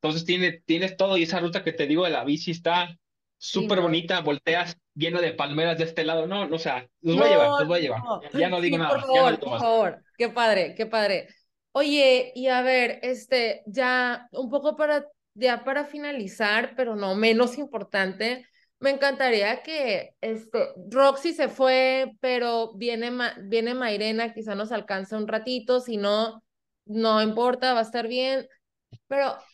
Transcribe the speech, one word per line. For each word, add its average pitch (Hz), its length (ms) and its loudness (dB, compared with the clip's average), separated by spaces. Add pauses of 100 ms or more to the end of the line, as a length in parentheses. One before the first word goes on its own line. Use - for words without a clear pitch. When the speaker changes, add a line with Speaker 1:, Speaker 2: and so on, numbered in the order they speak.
Speaker 1:
Entonces 160 240 -2
tiene, 180 400 0
tienes 180 320 0
todo 190 200 2
y 170 60 2
esa 170 160 -2
ruta 170 240 -2
que 160 80 -2
te 160 160 -4
digo 160 160 2
de 175 80 2
la 123 140 -2
bici 160 260 -2
está 170 460 -2 (400)
Speaker 2:
Sí, - 240 -4
Speaker 1:
súper 208 160 0
Speaker 2:
¿no? 180 60 4
Speaker 1:
bonita, 170 380 0
volteas 165 560 -2 (180)
lleno 165 260 -2
de 165 100 0
palmeras 156 460 -2
de 160 80 0
este 165 180 -4
lado. 160 240 0
No, 196 200 -4
no, 156 80 -2
o 165 40 -6
sea, 131 300 -6 (120)
los 165 140 0
voy 285 120 6
a - 20 6
llevar, 294 200 8
Speaker 2:
No, 285 100 2
Speaker 1:
los - 100 0
voy 175 100 2
a - 20 2
llevar. 127 220 -2
Speaker 2:
no. 226 180 -4 (180)
Speaker 1:
Ya 180 100 2
no 180 120 -2
digo 170 160 0
Speaker 2:
Sí, 165 60 -2
Speaker 1:
nada, 151 60 0
Speaker 2:
por 277 100 2
Speaker 1:
ya 277 60 -6
no 262 80 2
Speaker 2:
favor, 262 180 6
Speaker 1:
digo - 80 -2
Speaker 2:
por - 120 -6
Speaker 1:
más. - 100 -2
Speaker 2:
favor. 226 420 2 (140)
Qué 233 120 0
padre, 214 460 2
qué 220 100 -4
padre. 208 420 0 (440)
Oye, 269 640 4
y 254 120 -4
a 254 140 2
ver, 247 400 2
este, 247 640 -2
ya 247 680 -2
un 254 180 -6
poco 285 280 -2
para, 294 280 0 (280)
ya 240 300 0
para 277 220 -4
finalizar, 240 920 -2
pero 233 180 -2
no 196 200 -2
menos 226 420 4
importante, 214 880 -4 (340)
me 269 120 2
encantaría 262 720 0
que, 269 480 -4 (100)
este, 220 380 -6 (320)
Roxy 277 420 4
se 294 160 0
fue, 262 680 2
pero 233 560 -2
viene 233 360 -4
Ma-, 247 300 -4
viene 226 320 -2
Mairena, 220 600 -2
quizá 220 220 -8
nos 214 160 -6
alcanza 202 460 -6
un 214 100 -4
ratito, 233 520 -2
si 247 180 -6
no, 214 460 0 (420)
no 220 380 2
importa, 247 500 2
va 233 60 2
a 226 40 2
estar 226 240 -4
bien. 262 400 -2 (600)
Pero, 277 280 0 (180)